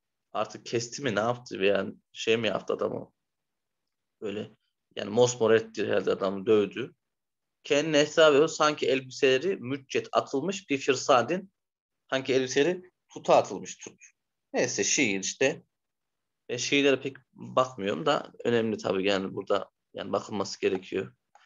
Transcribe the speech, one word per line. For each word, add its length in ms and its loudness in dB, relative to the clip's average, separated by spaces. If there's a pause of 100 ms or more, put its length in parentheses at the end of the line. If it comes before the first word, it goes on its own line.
(340)
Artık 320 -6
kesti 360 -6
mi 140 -2
ne 40 0
yaptı 400 -4
veya 280 0 (260)
şey 240 0
mi 100 -2
yaptı 260 -2
adamı? 380 -6 (1120)
Böyle 300 -8 (440)
yani 140 -8
mosmor 420 4
etti 360 2
herhalde 240 0
adamı 340 -2
dövdü. 500 2 (680)
Kenne 360 2
esrabehu 480 6
sanki 400 0
elbiseleri 680 2
müccet 560 -6
atılmış 580 -2
bir 80 0
fırsadın 720 0 (580)
sanki 240 -2
elbiseleri 580 0 (180)
tuta 260 2
atılmış 420 0
tut. 260 -20 (500)
Neyse 300 -2
şiir 360 0
işte. 440 -2 (880)
E, 40 -4
şeylere 440 2
pek 160 -8 (160)
bakmıyorum 720 -2
da 260 -2 (120)
önemli 340 0
tabii 300 -2
yani 280 0
burada 340 -2 (240)
yani 180 -10
bakılması 480 -4
gerekiyor. 540 -4 (320)